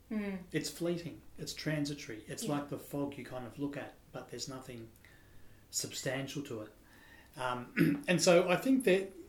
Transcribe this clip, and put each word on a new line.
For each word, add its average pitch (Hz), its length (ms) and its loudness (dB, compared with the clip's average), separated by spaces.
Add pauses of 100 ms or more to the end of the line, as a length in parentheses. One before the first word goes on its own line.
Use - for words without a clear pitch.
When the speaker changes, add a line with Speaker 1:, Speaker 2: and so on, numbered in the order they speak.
(120)
Speaker 1:
Mm. 202 280 -4 (120)
Speaker 2:
It's 151 160 0
fleeting. 170 540 -4 (160)
It's 151 160 -6
transitory. 147 760 -4
It's 147 160 -6
Speaker 1:
Yeah. 185 80 -2
Speaker 2:
like 143 160 -2
the 135 100 -4
fog - 380 -4
you 123 80 -10
kind 123 220 -8
of 107 120 -12
look 143 200 -4
at, 107 160 -10 (180)
but 131 180 -10
there's 120 160 -8
nothing 127 420 -12 (840)
substantial 135 720 -4
to 113 180 -6
it. 107 80 -10 (720)
Um, 123 640 2
<clears throat> - 40 -4
and 175 120 6
so 180 300 8
I 180 60 6
think 262 280 4
that, 190 260 6 (180)